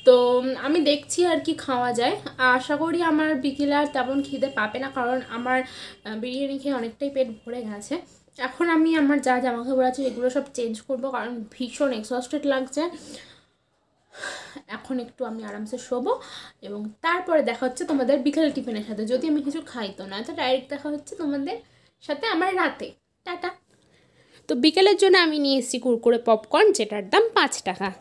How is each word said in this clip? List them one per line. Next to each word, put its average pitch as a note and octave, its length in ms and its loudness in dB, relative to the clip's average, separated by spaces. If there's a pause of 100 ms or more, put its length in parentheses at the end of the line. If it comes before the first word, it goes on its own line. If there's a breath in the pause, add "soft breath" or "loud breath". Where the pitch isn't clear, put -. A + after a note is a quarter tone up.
তো, B3 340 8
উম, C4 160 -2 (120)
আমি D#4+ 140 2
দেখছি D4 460 2
আর D#4+ 140 2
কি D#4+ 140 -4
খাওয়া B3 380 -2
যায়। B3 240 0 (220)
আশা C4 380 2
করি E4 260 0
আমার D#4 320 2
বিকেলে C#4+ 400 0
আর D4 120 2
তেমন C4+ 360 -2
খিদে C4+ 260 -4
পাবে G#3+ 300 -4
না, C4+ 160 -6
কারণ B3+ 260 -2 (100)
আমার, B3 320 0
আহ, - 540 -12
বিরিয়ানি C4+ 420 -6
খেয়ে C#4 160 -4
অনেকটাই A#3+ 360 -6
পেট C4 180 -2
ভরে A#3 340 -10
গেছে। G#3+ 380 -8 (380 soft breath)
এখন C#4 320 -2
আমি D#4+ 260 4
আমার C#4+ 240 4
যা B3+ 200 2
জামাকাপড় B3+ 460 0
আছে C4 180 -2
সেগুলো B3 260 0
সব C#4 120 -2 (120)
change A3+ 260 -6
করব, C4 300 -4
কারণ A#3 400 -6
ভীষণ C4 420 -2
exhausted B3+ 540 -4
লাগছে। C#4 440 -2 (1800 loud breath)
এখন A3+ 320 -6
একটু A#3 240 -10
আমি A3 200 -10
আরামসে G#3+ 340 -10
শোবো C4+ 420 -2 (420 loud breath)
এবং G#3 260 -10 (140)
তারপরে E4+ 400 2
দেখা A3+ 240 -2
হচ্ছে B3+ 180 -4
তোমাদের C#4 340 2
বিকেল D4 320 2
টিফিনের A3+ 380 -6
সাথে, G#3+ 180 -6
যদি B3+ 220 0
আমি D4 140 2
কিছু C#4+ 240 -6
খাই G#3 300 -8
তো, G3 100 -14
নয়তো G#3 260 -10
direct C4+ 380 0
দেখা C#4+ 180 -8
হচ্ছে D4 280 -8
তোমাদের C#4+ 400 -4 (500 soft breath)
সাথে D4 200 -4
আমার F#4 300 0
রাতে। - 360 -2 (320)
টাটা। F4+ 260 -8 (1000 soft breath)
তো D#4+ 60 0
বিকেলের F4 420 6
জন্য F#4+ 220 8
আমি D#4 200 4
নিয়ে C#4 200 2
এসেছি B3+ 200 -2
কুরকুরে A#3 400 2
popcorn, A#3 540 4
যেটার G#3 380 -2
দাম G#4 140 6 (100)
পাঁচ - 280 2
টাকা। F#3 380 -2